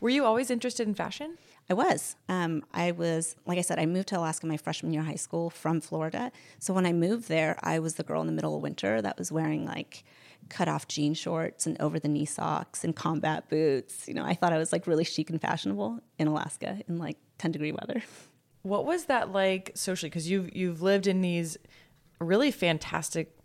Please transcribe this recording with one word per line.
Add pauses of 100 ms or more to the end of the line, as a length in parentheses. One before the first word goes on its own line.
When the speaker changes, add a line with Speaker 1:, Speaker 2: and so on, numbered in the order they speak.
Speaker 1:
Were
you
always
interested
in
fashion? (320)
Speaker 2:
I
was. (120)
Um, (100)
I
was, (100)
like
I
said,
I
moved
to
Alaska
my
freshman
year
of
high
school
from
Florida. (260)
So
when
I
moved
there,
I
was
the
girl
in
the
middle
of
winter
that
was
wearing,
like, (460)
cut-off
jean
shorts
and
over-the-knee
socks
and
combat
boots.
You
know,
I
thought
I
was,
like,
really
chic
and
fashionable (180)
in
Alaska
in,
like, (200)
ten
degree
weather.
<laughs> (500)
Speaker 1:
What
was
that
like
socially?
'Cause
you've,
you've
lived
in
these (600)
really
fantastic (120)